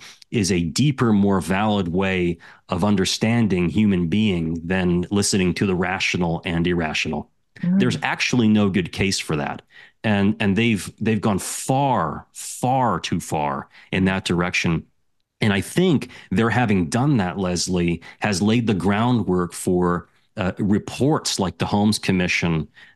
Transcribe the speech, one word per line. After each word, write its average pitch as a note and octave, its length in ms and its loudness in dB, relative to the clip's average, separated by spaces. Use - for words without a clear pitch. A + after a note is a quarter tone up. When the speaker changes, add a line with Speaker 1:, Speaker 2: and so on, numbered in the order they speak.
Speaker 1:
is G2 220 0
a F2+ 100 2
deeper, A#2+ 500 0
more G2 300 4
valid G2+ 460 0
way F2+ 500 0
of F2+ 140 -2
understanding G2+ 840 2
human F#2 380 2
being F#2 560 -2
than F3+ 460 0
listening G2 460 0
to G#2+ 100 0
the F#2+ 100 0
rational F2 680 -2
and E2+ 220 0
irrational. D#2 640 -4
Speaker 2:
Hmm. F3+ 200 2
Speaker 1:
There's D#3 240 2
actually B2 460 2
no G#2 200 4
good F2 220 -2
case G2 260 -2
for - 200 -4
that. C#2+ 260 -6
And, G#2 360 2
and G2 160 0
they've, A2+ 360 0
they've A2 180 0
gone F#2+ 200 0
far, A#2 920 -2
far B2 640 -2
too - 200 -4
far D2 480 -4
in F#2+ 140 0
that F#2+ 200 0
direction. F2 600 0
And G#2+ 100 2
I G2 80 0
think E3+ 480 0
their A2+ 220 2
having G#2 360 2
done B2 300 2
that, F2+ 220 -2
Leslie, F2+ 640 0
has G2+ 240 -2
laid A2 240 2
the A2 80 2
groundwork F#2+ 800 0
for, F2+ 540 0
uh, F#2+ 220 -2
reports A2 800 0
like F#2 180 -2
the - 80 -2
Holmes G#2 320 2
Commission F2 680 0